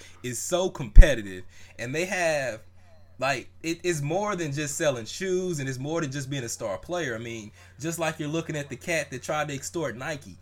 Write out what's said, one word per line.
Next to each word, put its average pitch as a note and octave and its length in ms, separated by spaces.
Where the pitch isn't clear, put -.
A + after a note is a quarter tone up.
is B2 160
so F#3 300
competitive, G#2+ 760
and B2 180
they E3+ 80
have, D#3+ 560
like, B2+ 300
it E3 220
is E3 160
more G3 340
than E3 160
just C#3+ 240
selling C3+ 300
shoes, F#3 540
and C3+ 100
it's B2+ 100
more D#3 220
than C#3+ 100
just C3+ 180
being C#3 140
a A#2 60
star G2+ 280
player. D#3 380
I A2 40
mean, A#2 320
just D#3+ 180
like D#3+ 220
you're D3+ 80
looking D#3+ 300
at C#3+ 100
the B2+ 80
cat D#3+ 360
that B2+ 120
tried D3+ 240
to D3 80
extort C3+ 400
Nike. C3 460